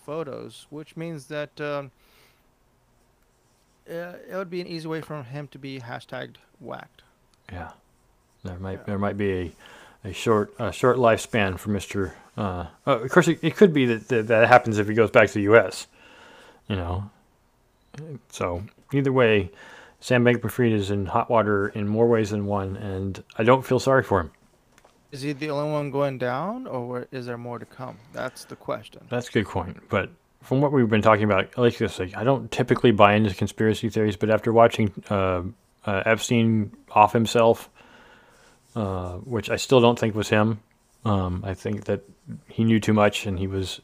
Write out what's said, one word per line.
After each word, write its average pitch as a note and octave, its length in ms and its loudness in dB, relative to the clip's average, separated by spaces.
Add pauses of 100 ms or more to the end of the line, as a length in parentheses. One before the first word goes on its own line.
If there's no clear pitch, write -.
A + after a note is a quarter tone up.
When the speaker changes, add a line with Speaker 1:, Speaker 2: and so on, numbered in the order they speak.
Speaker 1:
photos, B2+ 680 -12
which D3+ 260 -18
means D#3+ 300 -12
that, D3 340 -10
um, C#3+ 300 -8 (2000)
uh, F3 260 -12 (160)
it - 60 -16
would F#3+ 140 -10
be F3+ 120 -8
an F3+ 60 -12
easy E3 200 -10
way D#3+ 140 -8
for D3+ 200 -12
him C#3 280 -12
to C#3 100 -20
be C3+ 220 -14
hashtagged B2+ 560 -14 (220)
whacked. - 440 -16 (480)
Speaker 2:
Yeah, F2 200 -14 (720)
there F#2 140 -12
might, F#2+ 220 -10
Speaker 1:
Yeah. - 60 -20
Speaker 2:
there G#2 120 -6
might G2+ 200 -4
be F#2 360 -4 (500)
a, G2+ 60 -12
a F2+ 40 -10
short, G#2 440 0
a G#2 140 -6
short B2 260 2
lifespan G#2+ 600 0
for G#2+ 100 -10
Mister, G2 460 -6 (220)
uh, F#2 300 -6 (200)
uh, C3 120 0
of B2+ 120 -8
course, E3+ 160 4
it, D#3 160 0
it D#3+ 120 -2
could F#3+ 180 6
be C#3 120 2
that, A2+ 220 -2
that, A2 200 0
that A2+ 200 4
happens A#2 320 6
if G#2 80 0
he G#2+ 80 -2
goes A2 160 4
back A2 160 6
to - 80 -6
the G#2+ 60 -2
U G2+ 160 8
S, F#2+ 300 2 (800)
you G2+ 80 -4
know. F#2 320 -6 (1200)
So F#2 340 -6 (300)
either C#3 180 0
way, A2 400 4 (480)
Sam B2 260 2
Bankman-Fried A#2 480 2
is G2+ 180 0
in G2+ 140 -2
hot A#2 240 -2
water G#2 400 2
in G#2 180 -6
more A2 200 2
ways A2 240 2
than G#2 140 -4
one, G2 320 -4
and G2 460 -8 (140)
I A2+ 60 -2
don't B2+ 220 4
feel B2+ 140 0
sorry C3+ 240 2
for G2 180 0
him. D2 100 -8 (800)
Speaker 1:
Is C3+ 100 -14
he D3 100 -6
the D3 200 -8
only D3 200 -4
one D3 200 -4
going C#3 260 -4
down, D#3 500 -6
or B2 200 -8
where, B2 240 -10
is B2+ 160 -12
there A#2+ 100 -10
more A#2+ 220 -12
to A2+ 60 -18
come? B2+ 320 -16 (140)
That's B2 340 -12
the A2+ 100 -18
question. - 540 -12
Speaker 2:
That's A#2+ 200 -6
a - 20 -20
good G#2+ 140 0
point. F2 440 -8
But F#2+ 200 -2 (320)
from C3 180 -2
what C#3+ 140 2
we've A#2+ 160 4
been G#2+ 140 4
talking A2 200 6
about, G2 340 0
like A#2+ 240 2
I A2 60 0
said, F#2 280 -8
I G2+ 100 -8
don't A#2+ 260 0
typically B2 400 2
buy G2+ 220 8
into G#2+ 200 2
conspiracy A2 560 -2
theories, G#2+ 280 0
but G#2+ 120 -2
after A2 220 0
watching, A2+ 400 4 (180)
uh, F#2 340 0 (420)
uh, G2 200 -2
Epstein A2+ 720 2 (160)
off G#2 220 6
himself, A#2 560 2 (1080)
uh, F#2 420 -6
which A2 320 -6
I A#2 80 -2
still C3+ 220 4
don't A#2 200 6
think A2 160 -2
was G#2 140 -4
him, G#2+ 300 2 (460)
um, F#2+ 400 -2
I F#2+ 80 -6
think G#2 320 -8
that G2+ 160 -4 (460)
he - 160 -2
knew A2+ 160 4
too G#2+ 140 0
much, G#2 320 2
and G2 120 -4
he F#2+ 100 -4
was, F#2+ 360 -6